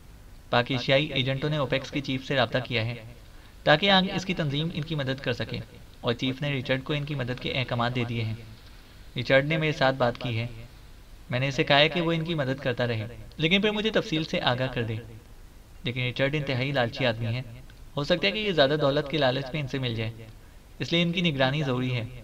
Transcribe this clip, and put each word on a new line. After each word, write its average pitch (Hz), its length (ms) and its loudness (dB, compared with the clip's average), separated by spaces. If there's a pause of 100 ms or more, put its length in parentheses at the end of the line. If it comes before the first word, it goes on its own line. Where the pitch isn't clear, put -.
(520)
"पाकिस्तानी 135 640 2
एजेंटों 135 360 0
ने 151 80 0
OPEX 135 320 -2
के 143 100 -4
chief 131 240 -4
से 147 100 -2
राब्ता 127 260 2
किया 123 220 -2
है 117 120 -2 (720)
ताकि 151 240 6
आगे 190 220 4
इसकी 180 220 -2
तंजीम 156 380 -2
इनकी 156 240 -4
मदद 131 240 -2
कर 131 120 -2
सके, 120 280 -4 (440)
और 120 100 2
chief 131 280 -2
ने 147 100 0
Richard 131 300 0
को 151 120 -2
इनकी 147 220 -4
मदद 131 240 -4
के - 100 -4
अहकाम 120 400 0
दे 120 140 0
दिए 117 180 -2
हैं। 110 160 -4 (800)
Richard 135 300 4
ने 160 120 0
मेरे 156 160 2
साथ 135 200 4
बात 123 220 2
की 123 200 -4
है, 117 120 -2 (840)
मैंने 127 180 0
इसे 143 160 0
कहा 139 140 6
है 151 100 8
कि 165 120 -2
वो 165 120 2
इनकी 165 240 -2
मदद 135 240 -2
करता 123 240 -2
रहे, 113 220 -2 (340)
लेकिन 175 220 4
फिर 214 100 2
मुझे 214 180 0
तफसील 160 340 0
से 175 220 -4
आगाह 127 220 0
कर 131 160 -4
दे। 110 160 -6 (840)
लेकिन 123 200 -2
Richard 135 300 0
इंतहाई 139 380 0
लालची 127 320 0
आदमी 113 300 0
है, 127 100 -4 (520)
हो 143 80 0
सकता 175 220 2
है 202 60 2
कि 214 60 -2
ये 208 140 0
ज़्यादा 147 240 6
दौलत 147 340 2
के 160 80 0
लालच 135 360 2
में 156 60 -2
इनसे 139 180 -4
मिल 127 180 -2
जाए, 110 160 -2 (680)
इसलिए 165 220 2
इनकी 175 200 0
निगरानी 139 400 2
ज़रूरी 127 280 0
है 120 140 -2 (200)